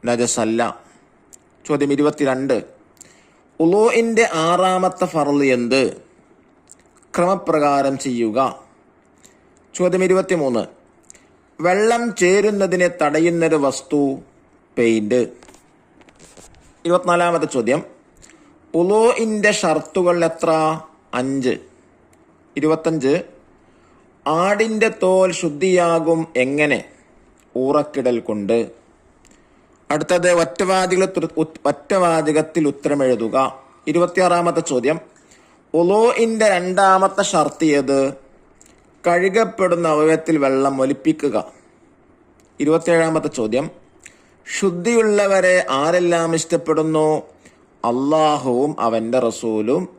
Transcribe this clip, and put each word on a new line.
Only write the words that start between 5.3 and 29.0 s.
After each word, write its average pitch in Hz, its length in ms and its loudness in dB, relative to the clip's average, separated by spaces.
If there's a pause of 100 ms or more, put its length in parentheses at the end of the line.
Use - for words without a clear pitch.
എന്ത്? 120 260 0 (1300)
ക്രമപ്രകാരം 151 800 0 (100)
ചെയ്യുക. 117 340 -2 (1400)
ചോദ്യം 180 320 0
ഇരുപത്തിമൂന്ന്, 175 580 0 (920)
വെള്ളം 214 440 0 (200)
ചേരുന്നതിനെ 190 680 2 (140)
തടയുന്നൊരു 160 640 0
വസ്തു, 143 360 -2 (760)
പെയിന്റ്. 113 460 2 (1600)
ഇരുപത്തിനാലാമത്തെ 175 720 0
ചോദ്യം, 123 240 0 (960)
ഉളൂഇൻ്റെ 214 880 2
ഷർത്തുകൾ 175 560 0 (120)
എത്ര? 165 200 -2 (720)
അഞ്ച്. 131 340 -2 (1000)
ഇരുപത്തഞ്ച്, 156 600 0 (1120)
ആടിൻ്റെ 208 680 0 (140)
തോൽ 185 240 4 (120)
ശുദ്ധിയാകും 165 800 2 (240)
എങ്ങനെ? 143 360 -2 (720)
ഊറക്കിടൽ 131 640 0 (120)
കൊണ്ട്. 107 300 -2 (1300)